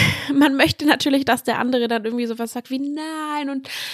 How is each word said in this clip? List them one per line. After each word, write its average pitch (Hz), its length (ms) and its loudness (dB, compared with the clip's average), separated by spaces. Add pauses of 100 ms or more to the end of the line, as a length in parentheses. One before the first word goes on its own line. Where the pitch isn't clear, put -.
<laughs> - 260 -2
man 277 240 6
möchte 294 300 2
natürlich, 277 380 4
dass 240 180 0
der - 160 0
andere 247 300 0
dann 226 160 -2
irgendwie 240 220 -2
sowas 226 260 -6
sagt 240 180 -10
wie, 262 80 -4
„Nein, 302 720 -6
und 269 180 -6 (260)